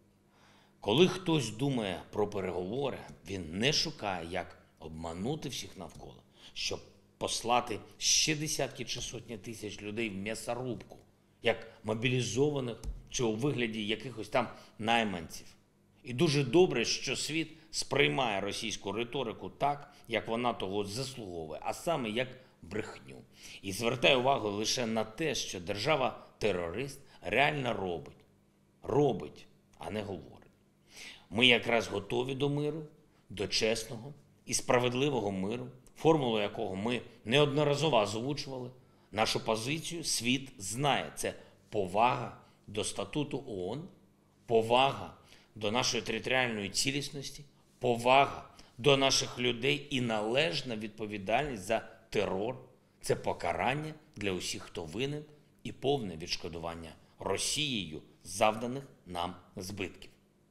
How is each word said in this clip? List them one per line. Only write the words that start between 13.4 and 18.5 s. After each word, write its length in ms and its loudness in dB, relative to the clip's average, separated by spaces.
якихось 420 -4
там 200 2
найманців. 680 0
І 80 -10
дуже 320 4
добре, 400 6
що 320 -2
світ 360 -4
сприймає 720 2
російську 520 -4